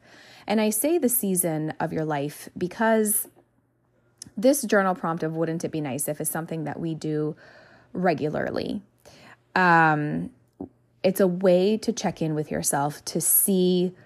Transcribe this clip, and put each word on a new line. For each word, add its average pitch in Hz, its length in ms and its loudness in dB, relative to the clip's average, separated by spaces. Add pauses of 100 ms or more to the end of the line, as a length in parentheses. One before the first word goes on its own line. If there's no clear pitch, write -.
(460)
And 214 160 0
I 214 80 2
say 294 260 0
the 269 140 2
season 170 680 -2
of 165 140 -4
your 160 140 -2
life 147 500 -6
because 214 720 0 (1040)
this 262 280 2
journal 196 320 2
prompt 170 280 -4
of 160 140 -4
"Wouldn't 165 260 -2
it 151 80 -6
be 156 120 -4
nice 143 260 -6
if" 151 140 -6
is 156 80 -4
something 165 340 -6
that 147 160 -8
we 165 140 -4
do 151 420 -4 (560)
regularly. 170 880 -2 (760)
Um, 165 760 4 (720)
it's 190 180 2
a 196 60 6
way 185 500 4
to 214 160 -2
check 185 300 -4
in 156 120 0
with 151 160 -4
yourself 147 540 -2
to - 160 -4
see 180 720 2 (120)